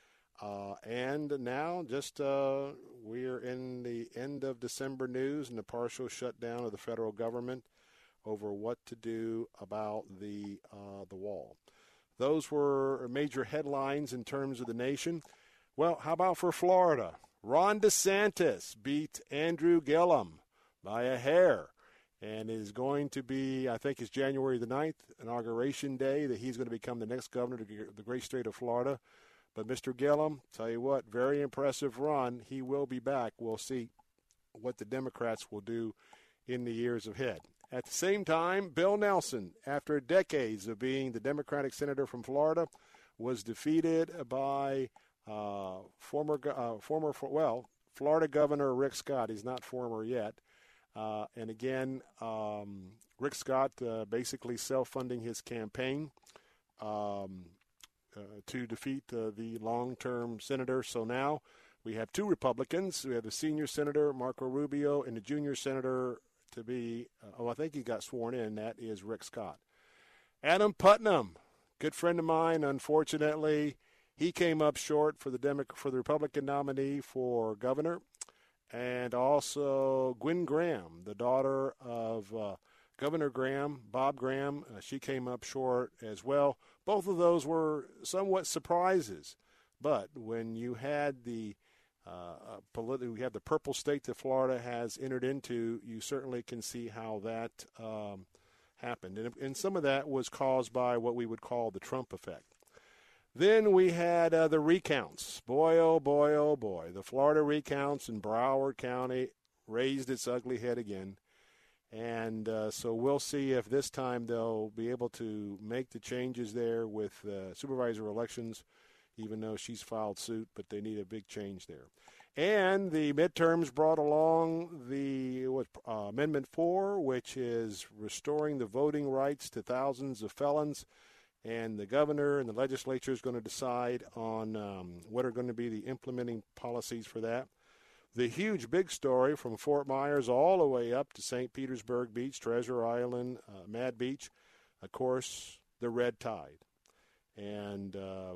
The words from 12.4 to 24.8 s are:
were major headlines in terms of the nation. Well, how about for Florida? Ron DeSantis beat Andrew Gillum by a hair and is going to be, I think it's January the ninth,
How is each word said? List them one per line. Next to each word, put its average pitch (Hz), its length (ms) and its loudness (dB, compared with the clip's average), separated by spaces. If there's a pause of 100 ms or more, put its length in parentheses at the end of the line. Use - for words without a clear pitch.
were 139 580 2
major 131 360 -2
headlines 143 680 -2
in 123 100 -6
terms 135 360 -4
of 123 80 -6
the 117 60 -4
nation. 143 500 -2 (540)
Well, 165 240 4
how 156 120 -2
about 175 240 4
for 175 140 2
Florida? 170 640 6 (260)
Ron 180 380 6
DeSantis 196 1040 4
beat 147 380 -2 (100)
Andrew 165 500 4
Gillum 143 580 4 (440)
by 110 200 -2
a 127 140 0
hair 139 520 6 (520)
and 107 280 -6
is 110 240 -6
going 139 360 0
to 135 140 -6
be, 131 460 -2
I 117 80 -2
think 135 240 -4
it's 113 80 -8
January 135 480 0
the 120 80 -4
ninth, 143 360 -2 (200)